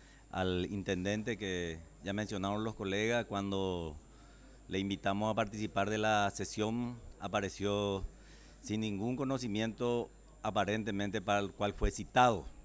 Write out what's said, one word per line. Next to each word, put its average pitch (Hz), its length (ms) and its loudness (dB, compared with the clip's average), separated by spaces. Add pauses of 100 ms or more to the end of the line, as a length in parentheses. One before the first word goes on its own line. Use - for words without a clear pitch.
(320)
al 92 380 2
intendente 101 680 -2
que 87 400 -4 (280)
ya 98 80 -2
mencionaron 101 500 -2
los 110 120 -4
colegas, 107 500 0
cuando 95 720 -2 (720)
le 95 100 -2
invitamos 98 500 0
a 104 60 0
participar 104 540 0
de 107 80 0
la 107 360 4
sesión, 113 640 -2 (220)
apareció 101 840 0 (560)
sin 110 180 -2
ningún 110 380 -2
conocimiento 120 920 0 (320)
aparentemente 101 800 2
para 101 180 4
el 98 120 0
cual 104 220 -2
fue 104 180 2
citado, 113 540 4 (200)